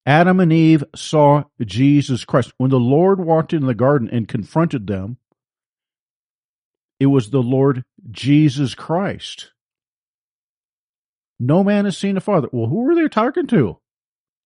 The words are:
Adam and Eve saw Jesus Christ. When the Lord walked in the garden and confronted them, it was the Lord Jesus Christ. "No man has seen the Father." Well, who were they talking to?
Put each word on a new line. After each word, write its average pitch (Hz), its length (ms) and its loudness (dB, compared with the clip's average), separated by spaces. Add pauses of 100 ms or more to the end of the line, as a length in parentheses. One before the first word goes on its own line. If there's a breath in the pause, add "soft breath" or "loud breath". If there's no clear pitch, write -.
Adam 175 340 4
and 170 100 4
Eve 160 320 4 (140)
saw 147 480 2 (160)
Jesus 131 640 0
Christ. - 320 -2
When 131 140 -2
the 131 100 2
Lord 170 400 2
walked 160 320 -2
in 151 140 -2
the 127 80 -2
garden 127 340 0
and 113 180 -4
confronted 131 600 -4
them, 101 320 -8 (1800)
it 135 80 0
was 131 240 2
the 131 120 0
Lord 131 420 -2 (260)
Jesus 139 640 0
Christ. - 760 -8 (1900)
"No 143 240 2
man 202 220 0
has 196 140 -6
seen 196 160 -4
the 190 80 -4
Father." 185 280 -2
Well, 113 180 -4
who 180 120 -4
were 277 140 0
they 330 140 0
talking 269 400 -4
to? 131 300 0 (680)